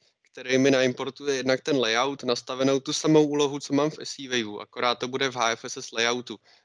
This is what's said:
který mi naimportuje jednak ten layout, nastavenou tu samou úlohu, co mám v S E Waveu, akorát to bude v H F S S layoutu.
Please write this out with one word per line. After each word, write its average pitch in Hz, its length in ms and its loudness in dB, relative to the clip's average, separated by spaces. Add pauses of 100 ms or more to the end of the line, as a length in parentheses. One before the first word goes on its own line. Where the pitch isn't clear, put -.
(320)
který 127 260 0
mi 135 140 6
naimportuje 135 640 0
jednak 131 260 0
ten 151 160 0
layout, 123 460 0
nastavenou 131 560 0
tu 151 140 -6
samou 156 340 4
úlohu, 147 320 0
co - 140 -6
mám 143 160 2
v 151 140 -14
S - 160 -14
E 135 100 -12
Waveu, 107 300 -2
akorát 120 360 -2
to 123 120 -6
bude 135 220 -2
v 123 60 -10
H 117 160 2
F 117 140 -6
S 123 120 -10
S 123 140 -14
layoutu. 117 480 -2 (240)